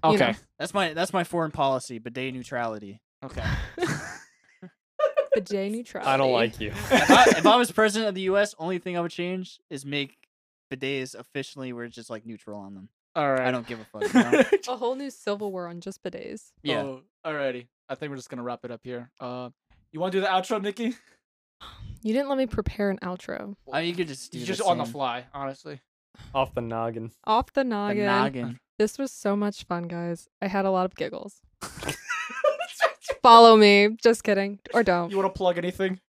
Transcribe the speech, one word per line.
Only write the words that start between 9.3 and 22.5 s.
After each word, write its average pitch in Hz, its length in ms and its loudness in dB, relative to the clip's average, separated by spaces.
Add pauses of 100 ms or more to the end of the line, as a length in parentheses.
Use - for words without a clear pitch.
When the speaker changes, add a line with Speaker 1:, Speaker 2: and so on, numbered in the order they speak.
Speaker 3:
is 139 160 -10
make 143 320 -6 (540)
bidets 135 420 -6
officially 131 580 -10
where 120 120 -8
it's 117 100 -14
just, 117 160 -16
like, 110 160 -12
neutral 107 340 -14
on 98 140 -16
them. 95 140 -18 (260)
Speaker 2:
All 147 180 0
right. 131 140 0
Speaker 3:
I 127 60 2
don't 120 140 -4
give 117 140 -10
a 107 40 -16
fuck, - 280 -6
you 247 100 8
know? 285 200 4 (260)
Speaker 2:
<laughs> - 40 -
Speaker 1:
A 247 40 -6
whole 240 200 -2
new 277 140 -10
civil 202 420 -6
war 180 160 -8
on 175 120 -12
just 196 220 -14
bidets. - 480 -12 (140)
Speaker 3:
Yeah. 143 180 -2
Speaker 2:
Oh, 131 180 -10 (240)
alrighty. 135 420 -4 (220)
I 139 60 -6
think 147 160 -10
we're 139 60 -8
just 127 140 -14
gonna 123 120 -10
wrap 120 220 -10
it 120 80 -10
up 113 100 -14
here. 123 280 -12 (100)
Uh, 123 300 -10 (420)
you 156 80 -8
wanna 185 120 -2
do 190 80 0
the 196 60 -2
outro, 190 340 0
Nikki? 220 340 -4 (1080)
Speaker 1:
You 220 100 -2
didn't 277 160 0
let 277 100 0
me 269 80 2
prepare 208 440 -2